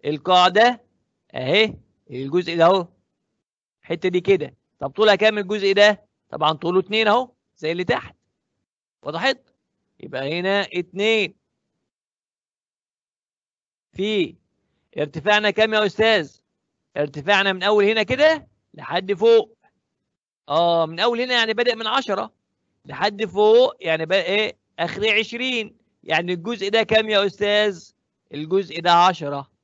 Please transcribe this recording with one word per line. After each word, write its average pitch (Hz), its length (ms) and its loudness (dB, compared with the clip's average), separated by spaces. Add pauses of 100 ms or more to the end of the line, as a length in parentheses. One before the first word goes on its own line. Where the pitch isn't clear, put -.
القاعدة 185 760 2 (520)
أهي، 160 400 0 (380)
الجزء 165 460 -4
ده 165 80 6
أهو. 180 220 4 (920)
الحتة 175 280 -4
دي 175 120 0
كده. 175 340 0 (240)
طب 135 100 -8
طولها 208 260 2
كام 214 220 2
الجزء 196 360 -2
ده؟ 202 320 4 (240)
طبعا 156 240 -2
طوله 170 260 -2
اتنين 214 280 -2
أهو، 240 240 0 (260)
زي 151 140 -6
اللي 175 120 -6
تحت. - 320 -6 (840)
وضحت؟ 196 380 -4 (600)
يبقى 139 400 -8
هنا 196 220 0
اتنين. 185 760 -4 (2500)
في 196 420 -4 (640)
ارتفاعنا 190 540 0
كام 214 220 0
يا 214 120 2
أستاذ؟ 208 540 0 (580)
ارتفاعنا 151 560 0
من 180 100 -6
أول 208 200 2
هنا 214 200 0
كده 277 440 0 (260)
لحد 180 400 -6
فوق. 226 420 4 (920)
آه، 165 360 2
من 165 140 -12
أول 233 220 -2
هنا 254 120 -4
يعني 226 200 0
بادئ 233 220 -2
من 226 120 -8
عشرة 214 460 -4 (520)
لحد 202 400 -4
فوق، 214 540 4
يعني 160 260 -2
بقى 185 160 0
إيه؟ 202 360 -2 (220)
آخره 190 400 -2
عشرين. 233 580 -6 (260)
يعني 175 300 -2
الجزء 190 360 -6
ده 220 140 2
كام 220 260 0
يا 202 160 2
أستاذ؟ 202 680 -2 (420)
الجزء 160 480 -4
ده 175 100 2
عشرة. 165 600 2 (120)